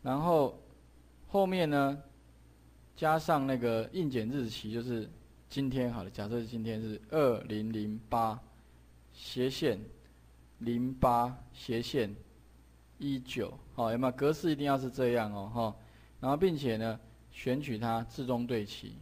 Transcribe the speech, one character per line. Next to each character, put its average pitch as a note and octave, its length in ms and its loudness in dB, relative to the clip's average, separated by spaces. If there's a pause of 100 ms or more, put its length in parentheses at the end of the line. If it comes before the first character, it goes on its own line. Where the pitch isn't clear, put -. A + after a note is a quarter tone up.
然 C3 180 0
后 D#3+ 400 4 (680)
后 G3 180 4
面 F3+ 240 2
呢， C#3+ 280 4 (960)
加 D#3+ 240 4
上 D#3 280 2
那 C3+ 100 2
个 A2+ 380 2
印 E3 160 0
检 A2+ 180 0
日 B2+ 220 -2
期， G#2+ 200 -8
就 A#2 120 -4
是 A#2 260 -4 (400)
今 C#3 220 -2
天 B2 200 0
好 A2 120 -6
了， F2+ 80 -8
假 G#2 180 -6
设 A#2 160 -2
今 A2+ 180 -6
天 A2 160 -2
是 A2 300 -6
二 C3+ 360 4
零 G#2+ 280 -4
零 G#2+ 260 -4 (120)
八 A2+ 280 2 (760)
斜 - 340 -2
线 B2 320 0 (800)
零 A#2+ 340 -2
八 B2 420 4 (200)
斜 A#2 260 -2
线 A2+ 340 -2 (840)
一 C#3 200 -2
九， A#2 320 -4 (240)
好， A2+ 180 0
有 A#2+ 40 0
没 B2+ 100 2
有？ B2 60 2
格 C#3+ 180 2
式 D#3+ 200 0
一 D3+ 40 2
定 C#3+ 120 -2
要 C#3 100 4
是 C3 140 -2
这 B2 220 2
样 A2 200 2
哦， G2 220 -6
哈。 A2+ 200 0 (460)
然 C3 100 0
后 C#3+ 60 2
并 F3+ 180 2
且 C3 220 0
呢， A2 240 -2 (320)
选 C3 260 -2
取 C#3 200 -4
它 A#2 260 0
自 B2+ 220 -8
动 A#2+ 200 0
对 A#2+ 160 0
齐。 G2+ 400 -10